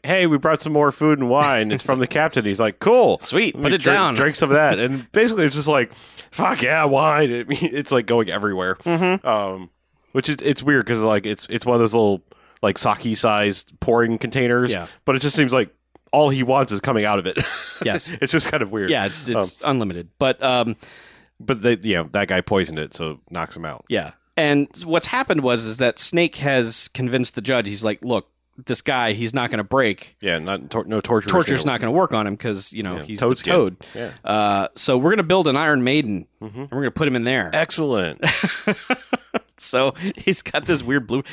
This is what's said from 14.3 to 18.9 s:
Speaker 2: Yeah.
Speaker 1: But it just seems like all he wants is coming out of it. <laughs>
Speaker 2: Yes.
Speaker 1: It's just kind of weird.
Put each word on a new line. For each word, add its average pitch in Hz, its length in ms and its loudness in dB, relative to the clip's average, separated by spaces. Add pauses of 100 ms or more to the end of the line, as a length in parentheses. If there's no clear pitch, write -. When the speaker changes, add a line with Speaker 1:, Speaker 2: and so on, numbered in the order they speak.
Speaker 2:
Yeah. 87 160 -6 (160)
Speaker 1:
But 135 100 2
it 135 60 -2
just 143 160 0
seems 135 160 2
like 123 200 2 (400)
all 147 160 4
he 135 140 0
wants 131 300 2
is 101 80 -2
coming 113 260 0
out 104 120 2
of 90 80 -4
it. 92 120 -4
<laughs> - 100 -4 (360)
Speaker 2:
Yes. 120 360 -4
Speaker 1:
It's 135 100 0
just 160 180 0
kind 131 140 -2
of 98 80 -4
weird. 104 200 -2